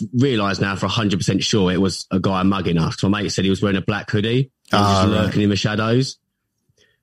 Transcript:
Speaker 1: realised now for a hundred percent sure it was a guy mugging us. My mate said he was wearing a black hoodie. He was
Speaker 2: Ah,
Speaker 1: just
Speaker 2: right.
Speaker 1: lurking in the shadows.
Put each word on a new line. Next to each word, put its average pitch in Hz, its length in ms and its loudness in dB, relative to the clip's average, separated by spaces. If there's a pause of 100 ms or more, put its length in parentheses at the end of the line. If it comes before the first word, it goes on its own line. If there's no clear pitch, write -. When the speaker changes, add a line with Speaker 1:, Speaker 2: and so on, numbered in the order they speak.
(140)
Speaker 1:
realised 113 480 0
now 98 160 -2
for 101 80 -4
a 98 40 -2
hundred 101 300 0
percent 98 240 -2
sure 95 260 2
it 90 120 0
was 95 300 -2
a 95 100 0
guy 95 220 0
mugging 92 340 0
us. - 260 -2
My 98 60 2 (140)
mate 85 100 -4
said - 100 -2
he 98 60 2
was 95 120 0
wearing 101 160 2
a 92 40 -4
black 101 280 -4
hoodie. 117 420 0 (180)
He - 60 0
was 101 60 4
Speaker 2:
Ah, 98 220 4
Speaker 1:
just 104 100 4
Speaker 2:
right. 92 120 2
Speaker 1:
lurking 95 160 0
in 101 80 2
the 101 80 2
shadows. 113 600 -2 (840)